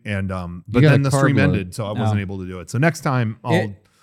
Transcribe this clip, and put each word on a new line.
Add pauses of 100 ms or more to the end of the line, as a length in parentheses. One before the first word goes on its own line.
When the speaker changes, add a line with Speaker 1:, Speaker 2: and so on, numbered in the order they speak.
Speaker 1:
And,
um,
Speaker 2:
You
Speaker 1:
but
Speaker 2:
got
Speaker 1:
then
Speaker 2:
a
Speaker 1:
the
Speaker 2:
carb
Speaker 1:
stream
Speaker 2:
load.
Speaker 1:
ended,
so
I
wasn't
Speaker 3:
Oh.
Speaker 1:
able
to
do
it.
So
next
time
I'll
Speaker 3:
It (180)